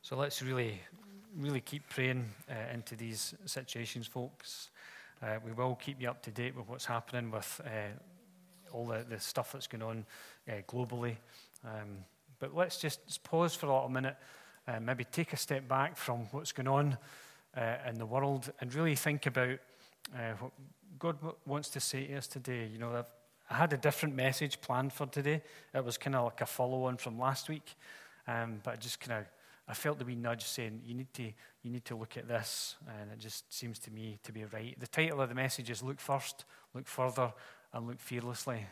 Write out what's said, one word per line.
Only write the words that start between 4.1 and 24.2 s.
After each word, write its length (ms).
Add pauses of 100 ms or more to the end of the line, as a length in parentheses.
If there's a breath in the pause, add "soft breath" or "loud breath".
Uh, 240
we 80
will 220
keep 260
you 80
up 140
to 60
date 280
with 100
what's 160
happening 480
with, 340
uh, 1080
all 140
the, 220
the 80
stuff 360
that's 140
going 140
on, 240 (440 loud breath)
uh, 60 (120)
globally. 480 (480 loud breath)
Um, 360 (380)
but 160
let's 280
just 420
pause 320
for 120
a 60
little 140
minute, 300 (500 loud breath)
uh, 140
maybe 240
take 260
a 60
step 320
back 260
from 360
what's 200
going 160
on, 300 (580 loud breath)
uh, 200 (120)
in 100
the 80
world 540
and 160
really 200
think 300
about, 320 (560 loud breath)
uh, 240
what 140 (480)
God 220
w-, 240
wants 240
to 100
say 280
to 100
us 100
today. 460
You 40
know, 160
I've, 180 (380)
I 40
had 180
a 60
different 380
message 440